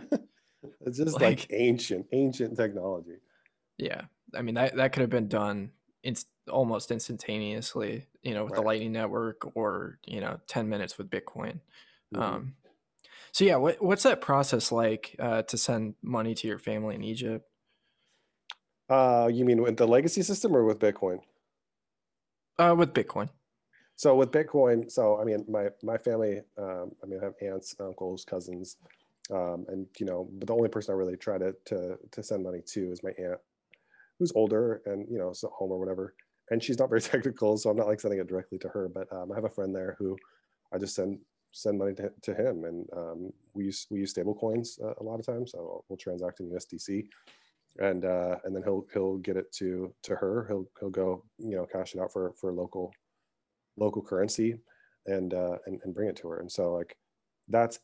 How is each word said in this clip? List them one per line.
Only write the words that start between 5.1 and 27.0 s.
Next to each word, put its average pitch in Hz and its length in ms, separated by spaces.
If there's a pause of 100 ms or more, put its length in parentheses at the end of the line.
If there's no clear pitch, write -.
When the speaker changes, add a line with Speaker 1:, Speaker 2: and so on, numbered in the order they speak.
Speaker 2:
done 104 440 (320)
inst-, - 260 (220)
almost 120 400
instantaneously, 110 1120 (180)
you 123 120
know, 104 100
with - 80
the 107 80
Speaker 1:
Right. 107 60
Speaker 2:
Lightning 110 260
Network 110 640
or, 101 480
you 107 160
know, - 260
ten 113 220
minutes 101 300
with 98 100
Bitcoin. - 520 (540)
Speaker 1:
Mm-hmm. - 80
Speaker 2:
Um, 131 320 (760)
so 190 140
yeah, 175 100
what, 147 260
what's 196 200
that 247 180
process 139 500
like, 113 480
uh, 113 240
to - 140
send 110 460
money 113 320
to - 120
your 104 120
family 107 360
in 101 100
Egypt? 113 440 (1400)
Speaker 1:
Uh, 123 420
you 123 140
mean 117 160
with 117 160
the 117 100
legacy 143 320
system 190 340
or 120 120
with 107 120
Bitcoin? 98 420 (1400)
Speaker 2:
Uh, 170 180
with 170 160
Bitcoin. - 380 (680)
Speaker 1:
So 139 180
with 131 160
Bitcoin, 131 600
so, 107 260
I 110 60
mean, 107 240
my, 104 200 (140)
my 113 140
family, 110 460 (160)
um, 92 340 (100)